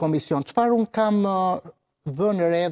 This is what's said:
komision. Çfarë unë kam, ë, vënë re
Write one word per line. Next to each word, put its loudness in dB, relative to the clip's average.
komision. 0
Çfarë 0
unë 2
kam, 0
ë, -2
vënë 0
re 2